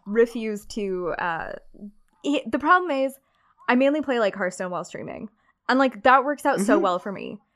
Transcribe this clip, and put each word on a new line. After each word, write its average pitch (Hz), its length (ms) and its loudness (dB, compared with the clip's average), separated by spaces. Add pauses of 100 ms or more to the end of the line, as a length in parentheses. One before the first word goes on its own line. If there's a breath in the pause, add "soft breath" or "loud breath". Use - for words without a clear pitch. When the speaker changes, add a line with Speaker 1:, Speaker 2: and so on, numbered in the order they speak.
Speaker 1:
refuse 220 600 0
to, 185 520 -4
uh, 165 340 -4 (720)
it, 285 260 -2
the 277 80 0
problem 349 320 2
is 269 260 0 (520)
I 247 80 4
mainly 277 260 2
play, 254 160 -2
like, 208 160 2
Hearthstone 185 380 -4
while 170 120 -6
streaming. - 440 -12 (400)
And, 247 100 4
like, 254 240 0
that 254 220 6
works 285 200 -4
out 277 160 2
so 208 140 4
Speaker 2:
Mm-hmm. 208 80 4
Speaker 1:
well 180 160 2
for 196 140 -8
me. - 260 -10 (180)